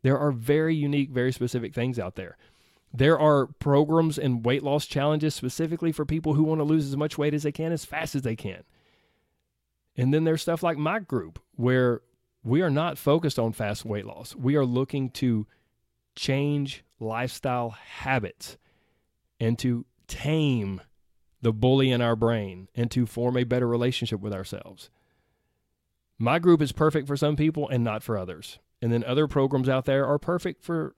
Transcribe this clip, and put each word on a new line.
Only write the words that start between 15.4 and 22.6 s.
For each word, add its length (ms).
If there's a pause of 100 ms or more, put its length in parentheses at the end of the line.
change 680 (140)
lifestyle 720
habits 840 (840)
and 200
to 260 (220)
tame 720 (640)
the 100
bully 380
in 100
our 160
brain 580